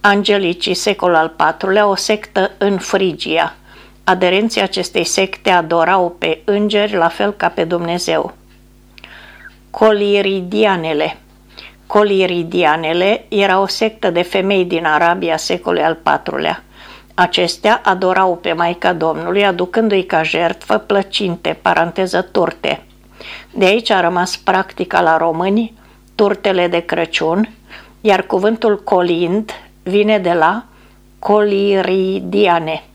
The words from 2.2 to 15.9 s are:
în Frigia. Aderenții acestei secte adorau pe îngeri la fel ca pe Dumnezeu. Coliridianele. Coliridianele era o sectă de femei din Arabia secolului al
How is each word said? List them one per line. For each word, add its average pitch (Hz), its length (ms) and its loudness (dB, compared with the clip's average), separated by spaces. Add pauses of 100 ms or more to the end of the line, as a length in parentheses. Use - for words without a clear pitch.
în 202 200 0
Frigia. 175 760 -2 (480)
Aderenții 185 580 0
acestei 185 420 -4
secte - 460 -2
adorau 175 720 2
pe 160 240 -4
îngeri 208 520 0
la 170 120 2
fel 202 260 -2
ca 190 140 -4
pe 170 160 -2
Dumnezeu. 170 720 -2 (1400)
Coliridianele. 196 1500 0 (680)
Coliridianele 175 1400 0
era 196 320 2
o 196 80 0
sectă 220 420 -2
de 170 120 0
femei 190 440 0
din 165 200 -4
Arabia 170 520 0
secolului 170 480 -2
al 160 180 0